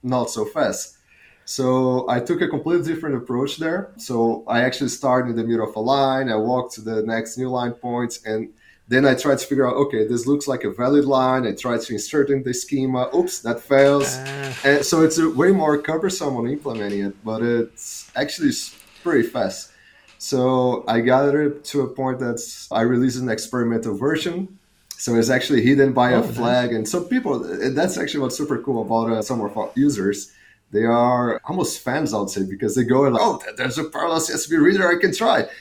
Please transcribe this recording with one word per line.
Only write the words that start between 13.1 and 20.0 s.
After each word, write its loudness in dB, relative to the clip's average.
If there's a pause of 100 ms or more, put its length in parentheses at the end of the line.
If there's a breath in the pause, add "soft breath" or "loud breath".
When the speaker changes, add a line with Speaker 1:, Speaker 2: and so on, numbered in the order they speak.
Speaker 1:
Oops, 0
that -4
fails. 4 (100)
Speaker 2:
Ah. -4
Speaker 1:
And 6 (120)
so 6
it's 4
a 4
way 4
more 2
cumbersome -2
on -2
implementing -4
it, -8
but -4
it's -4
actually -2
s-, -4 (300)
pretty 2
fast. -6 (460 soft breath)